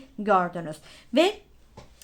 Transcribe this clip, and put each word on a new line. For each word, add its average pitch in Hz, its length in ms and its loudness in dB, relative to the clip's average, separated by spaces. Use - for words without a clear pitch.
gördünüz. 175 580 -2
Ve 339 200 4